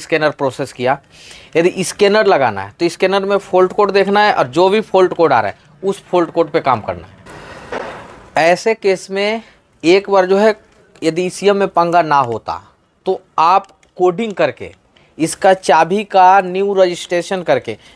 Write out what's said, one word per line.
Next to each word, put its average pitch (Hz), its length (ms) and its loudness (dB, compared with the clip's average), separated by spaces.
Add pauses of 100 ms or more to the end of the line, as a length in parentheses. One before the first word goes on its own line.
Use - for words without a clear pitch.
scanner 151 300 -2
प्रोसेस 135 420 -8
किया, 127 260 -2 (560)
यदि 175 280 0
स्कैनर 202 420 2
लगाना 131 360 0
है 101 180 -12
तो 170 100 -2
स्कैनर 190 360 -2
में 196 120 -2
फॉल्ट 185 360 0
कोड 202 180 0
देखना 202 300 2
है 208 120 2
और 147 140 0
जो 165 220 2
भी 214 120 0
फॉल्ट 185 320 0
कोड 156 200 2
आ 117 60 4
रहा 101 120 -4
है - 140 -18 (180)
उस 190 200 -6
फॉल्ट 175 280 -2
कोड 165 200 -2
पे 160 80 0
काम 127 220 0
करना 87 260 -10
है। - 80 -20 (1300)
ऐसे 180 300 0
केस 190 380 -4
में 208 300 -4 (420)
एक 196 260 2
बार 196 160 4
जो 196 120 2
है, 214 180 2 (480)
यदि 160 220 -2
ईसीएम 196 320 0
में 196 100 -2
पंगा 170 340 0
ना 151 160 0
होता 110 440 -4 (440)
तो 185 140 -4 (200)
आप 185 280 2 (300)
कोडिंग 185 360 -2
करके 120 380 -4 (460)
इसका 165 360 2
चाबी 185 500 0
का 190 380 4
न्यू 190 320 -4
रजिस्ट्रेशन 180 680 -2
करके 123 340 -2 (180)